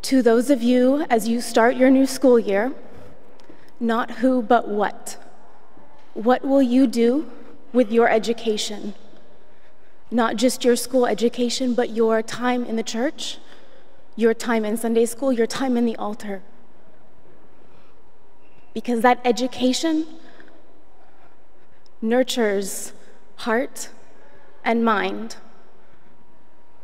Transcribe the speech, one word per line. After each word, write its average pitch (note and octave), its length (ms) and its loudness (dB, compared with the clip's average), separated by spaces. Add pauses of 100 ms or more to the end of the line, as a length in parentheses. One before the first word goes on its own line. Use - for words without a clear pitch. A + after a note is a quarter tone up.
to C4 200 4
those A#3 300 6
of A#3+ 100 6
you B3+ 480 6
as A3 180 4
you A#3 140 0
start A#3+ 340 4
your B3+ 140 8
new C4+ 160 8
school B3+ 320 6
year, G3+ 340 2 (1080)
not A3+ 400 0
who, B3+ 240 4
but A3+ 240 4
what. - 500 -2 (960)
What A#3 320 2
will C#4 160 6
you B3+ 240 6
do A#3+ 460 2 (420)
with A#3 180 4
your A#3 160 6
education? G#3+ 840 0 (1200)
Not A#3 240 2
just A#3+ 280 2
your A#3+ 120 6
school A#3+ 320 2
education, A#3+ 680 0
but A#3 160 0
your A3 320 2
time A#3+ 440 -2
in A3+ 100 -4
the A3+ 80 -2
church, - 560 -4 (760)
your A3+ 200 4
time A3+ 280 0
in G#3+ 140 0
Sunday A#3 300 4
school, C4+ 240 0
your A3+ 160 2
time B3+ 280 0
in A#3+ 100 4
the A3+ 100 0
altar. G#3 480 -6 (2250)
Because A3+ 260 -2
that B3 240 6
education B3+ 800 0 (2000)
nurtures A3 920 0 (440)
heart A#3+ 520 -2 (760)
and A#3 220 2
mind. G#3 520 0 (1500)